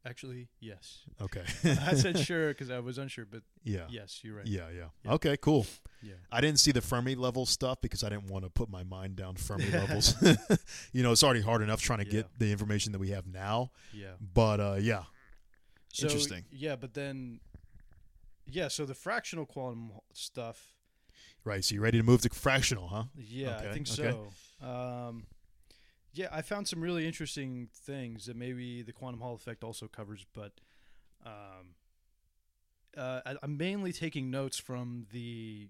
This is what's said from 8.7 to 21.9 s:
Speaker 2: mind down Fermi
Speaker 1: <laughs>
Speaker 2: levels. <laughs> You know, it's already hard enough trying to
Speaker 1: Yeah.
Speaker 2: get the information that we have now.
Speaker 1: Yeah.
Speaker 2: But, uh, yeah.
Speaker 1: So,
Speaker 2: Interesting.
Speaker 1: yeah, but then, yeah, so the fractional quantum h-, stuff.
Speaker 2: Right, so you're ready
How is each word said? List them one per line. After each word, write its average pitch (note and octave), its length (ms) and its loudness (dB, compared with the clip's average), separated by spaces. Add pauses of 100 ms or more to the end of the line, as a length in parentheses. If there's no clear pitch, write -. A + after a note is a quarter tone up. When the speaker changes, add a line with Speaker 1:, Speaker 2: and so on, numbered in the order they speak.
Speaker 2:
mind F#2 320 -8
down F#2 200 -8
Fermi G2+ 340 -2
Speaker 1:
<laughs> - 0 -
Speaker 2:
levels. G2+ 520 4
<laughs> - 680 6
You B2+ 100 2
know, A#2+ 100 6
it's A2+ 120 10
already B2+ 160 6
hard A2 220 4
enough G#2+ 200 2
trying A#2 180 0
to G2+ 60 -2
Speaker 1:
Yeah. G#2 60 -4
Speaker 2:
get G#2+ 260 -2
the G#2+ 140 4
information G#2 400 0
that G2 80 -4
we F#2+ 100 -2
have F#2+ 160 -6
now. G2+ 460 -2 (200)
Speaker 1:
Yeah. G2 280 -12
Speaker 2:
But, G#2 400 6
uh, G2+ 200 0
yeah. G#2 240 2 (880)
Speaker 1:
So, C#3 140 -2
Speaker 2:
Interesting. C#3+ 440 -2
Speaker 1:
yeah, C#3 260 -6
but A#2+ 180 -12
then, C3+ 460 -8 (1040)
yeah, D3+ 220 -4
so D3+ 180 -4
the C3 80 -8
fractional F3 520 -6
quantum A#2 480 -8
h-, A2 60 -20 (120)
stuff. - 640 -10 (680)
Speaker 2:
Right, G2 200 -2
so - 100 2
you're G2+ 100 0
ready A2+ 140 6